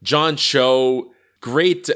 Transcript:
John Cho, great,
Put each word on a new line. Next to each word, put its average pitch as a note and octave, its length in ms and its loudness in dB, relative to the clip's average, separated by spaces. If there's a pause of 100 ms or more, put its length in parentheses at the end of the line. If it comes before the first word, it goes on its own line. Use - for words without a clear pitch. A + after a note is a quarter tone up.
John D3+ 320 0
Cho, C3 760 0 (300)
great, E3 540 -2